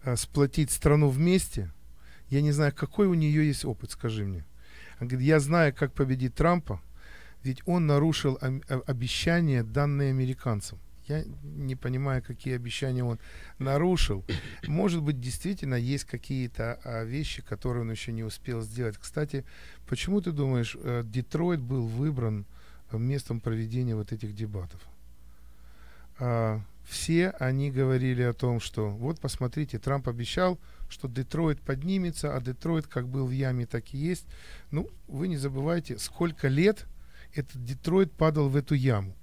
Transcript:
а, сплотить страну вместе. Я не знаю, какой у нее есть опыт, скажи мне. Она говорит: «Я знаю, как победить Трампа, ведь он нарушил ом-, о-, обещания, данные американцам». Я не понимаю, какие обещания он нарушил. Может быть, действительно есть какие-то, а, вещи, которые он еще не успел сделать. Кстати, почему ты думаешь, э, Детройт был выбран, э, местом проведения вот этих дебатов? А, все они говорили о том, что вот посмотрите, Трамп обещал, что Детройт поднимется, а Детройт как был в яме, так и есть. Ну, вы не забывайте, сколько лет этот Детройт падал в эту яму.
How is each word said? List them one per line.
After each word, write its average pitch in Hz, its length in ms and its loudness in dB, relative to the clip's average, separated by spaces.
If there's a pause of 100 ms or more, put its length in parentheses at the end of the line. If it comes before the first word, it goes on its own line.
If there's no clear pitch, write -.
а, 123 120 0
сплотить 143 560 4
страну 147 380 6
вместе. 143 640 2 (580)
Я 139 120 4
не 147 100 4
знаю, 143 240 4
какой 196 320 2
у 180 80 6
нее 151 260 6
есть 147 240 2
опыт, 117 260 -4
скажи 110 340 -2
мне. 92 200 -4 (540)
Она 120 100 -4
говорит: 127 180 2
«Я 156 120 8
знаю, 147 340 6
как 139 200 0
победить 127 420 2
Трампа, 160 440 2 (640)
ведь 127 220 -2
он 175 220 4
нарушил 143 540 4
ом-, 131 280 -2
о-, 131 160 0
обещания, 135 760 2
данные 139 480 2
американцам». 127 680 0 (300)
Я 151 160 -2 (180)
не 143 360 -4
понимаю, 131 440 0
какие 127 340 -6
обещания 123 480 -2
он 117 140 0 (420)
нарушил. 143 680 4 (420)
Может 170 340 2
быть, 143 200 0
действительно 135 540 -2
есть 123 280 0
какие-то, 120 800 -4
а, 113 220 -6
вещи, 139 360 -4
которые 120 420 -4
он 113 80 -2
еще 113 200 -6
не 113 120 -4
успел 113 380 -6
сделать. 110 360 -4
Кстати, 143 480 -4 (420)
почему 185 340 2
ты 175 120 -2
думаешь, 131 500 2
э, 120 220 -2
Детройт 143 560 0
был 123 260 0
выбран, 113 580 0 (460)
э, 110 60 -2
местом 123 420 0
проведения 113 560 0
вот 107 160 -4
этих 107 240 -6
дебатов? 101 460 -6 (1400)
А, 113 400 2 (240)
все 170 460 2 (100)
они 135 320 2
говорили 127 520 4
о 120 100 2
том, 120 260 2
что 107 300 -2
вот 123 320 -4
посмотрите, 127 580 -2
Трамп 135 300 0
обещал, 170 480 0 (320)
что - 180 -8
Детройт 147 540 0
поднимется, 156 720 -2
а 131 60 0
Детройт 147 460 -2
как 123 200 -4
был 131 200 -2
в 123 40 0
яме, 127 340 0
так - 280 -6
и 139 40 -6
есть. 170 280 -2 (460)
Ну, 151 180 -2 (180)
вы 151 220 -2
не 160 80 -2
забывайте, 139 600 -2
сколько - 500 0
лет 175 360 6 (480)
этот 127 300 -6
Детройт 165 480 2
падал 151 380 4
в 131 80 2
эту 147 180 2
яму. 110 480 2